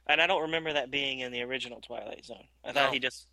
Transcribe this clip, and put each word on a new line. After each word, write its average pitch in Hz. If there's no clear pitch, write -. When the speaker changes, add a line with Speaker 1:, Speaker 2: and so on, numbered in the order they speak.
Speaker 1:
and 151
I 170
don't 180
remember 160
that 131
being 135
in 127
the 120
original 120
Twilight 107
Zone. -
I 143
thought 143
Speaker 2:
No. 131
Speaker 1:
he 123
just, -